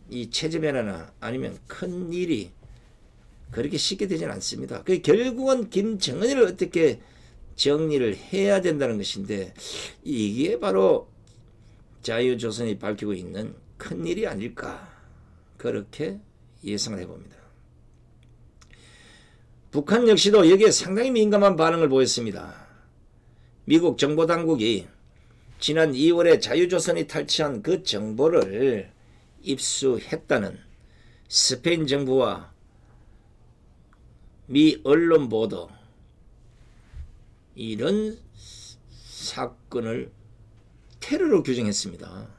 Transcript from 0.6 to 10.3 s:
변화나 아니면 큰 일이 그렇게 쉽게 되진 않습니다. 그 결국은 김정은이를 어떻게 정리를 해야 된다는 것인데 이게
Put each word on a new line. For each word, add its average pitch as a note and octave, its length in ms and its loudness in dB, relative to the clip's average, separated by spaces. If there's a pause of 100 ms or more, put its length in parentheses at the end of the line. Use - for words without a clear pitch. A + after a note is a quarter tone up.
변화나 A2+ 600 -4
아니면 A#2+ 460 -8
큰 F3+ 460 -10
일이 E3 400 -4 (960)
그렇게 C#3+ 280 -4
쉽게 G3 280 -4
되진 E3 240 -4
않습니다. A#2 540 -10
그 F#3 160 0
결국은 B3 720 2
김정은이를 G#3+ 720 0
어떻게 E3+ 580 2 (560)
정리를 C#3+ 600 0
해야 G3 440 0
된다는 C#3 380 -2
것인데 G2 560 -8 (500)
이게 B2+ 560 -2